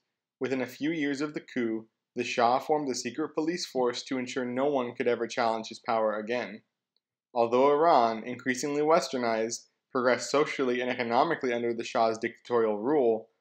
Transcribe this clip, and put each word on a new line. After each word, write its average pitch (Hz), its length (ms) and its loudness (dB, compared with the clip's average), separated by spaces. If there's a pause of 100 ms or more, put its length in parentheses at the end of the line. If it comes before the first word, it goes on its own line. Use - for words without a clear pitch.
(420)
Within 131 200 -2
a 120 60 -4
few 151 240 -4
years 143 300 -2
of 151 120 -4
the - 60 -10
coup, 113 480 -4 (300)
the 120 80 -2
Shah 123 340 2
formed 151 300 -2
a 120 40 -4
secret 147 420 -6
police 165 300 -4
force 123 380 -2
to 131 140 -6
ensure 127 260 -4
no 123 220 -2
one 123 300 -2
could 120 120 -2
ever 117 200 0
challenge 113 420 -2
his 110 100 -14
power 110 400 0
again. 110 420 -6 (720)
Although 123 380 4
Iran, 135 540 4
increasingly 131 560 -4
westernized, 120 840 0 (260)
progressed 123 360 2
socially 139 520 0
and 123 100 -2
economically 127 600 0
under 120 200 -2
the 110 120 -8
Shah's 113 320 0
dictatorial 113 640 -2
rule, 117 500 0 (120)